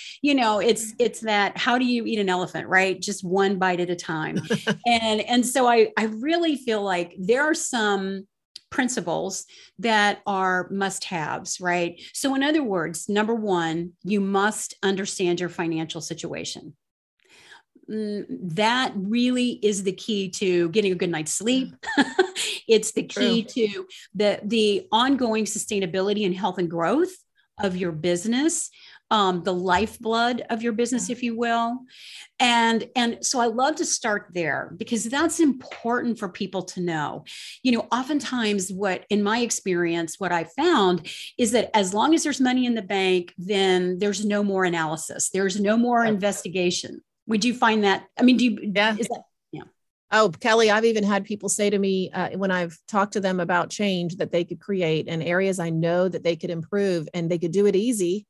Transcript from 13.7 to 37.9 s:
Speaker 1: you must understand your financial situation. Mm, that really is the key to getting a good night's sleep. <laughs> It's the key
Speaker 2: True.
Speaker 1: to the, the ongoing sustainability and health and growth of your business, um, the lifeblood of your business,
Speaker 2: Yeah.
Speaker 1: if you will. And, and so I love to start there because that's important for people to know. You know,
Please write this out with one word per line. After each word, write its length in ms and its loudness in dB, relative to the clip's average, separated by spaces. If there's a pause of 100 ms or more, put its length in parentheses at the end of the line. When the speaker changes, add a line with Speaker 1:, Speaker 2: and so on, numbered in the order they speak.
Speaker 1:
you 160 0
must 540 0 (100)
understand 560 0
your 100 -4
financial 520 -4
situation. 720 -10 (1160)
Mm, 360 -6 (300)
that 400 2
really 640 0
is 220 2
the 80 0
key 400 -4
to 380 2
getting 220 2
a 40 0
good 160 -2
night's 220 -4
sleep. 400 0 (240)
<laughs> 60 6 (640)
It's 280 4
the 100 -2
key 400 0
Speaker 2:
True. 240 -2
Speaker 1:
to 200 -10 (280)
the, 280 2
the 480 2
ongoing 540 4
sustainability 800 0
and 80 2
health 240 -4
and 120 -2
growth 440 0 (480)
of 140 -2
your 160 -2
business, 800 -2 (420)
um, 320 2
the 100 0
lifeblood 960 0
of 140 -4
your 80 -2
business, 380 -2
Speaker 2:
Yeah. 60 -4
Speaker 1:
if 80 -6
you 140 -4
will. 420 -2 (600)
And, 560 4
and 280 0
so 180 0
I 60 2
love 280 2
to 100 -4
start 480 -2
there 440 -2
because 260 -4
that's 380 0
important 760 0
for 120 -6
people 340 -6
to 180 -8
know. 440 -4 (380)
You 100 2
know, 180 -2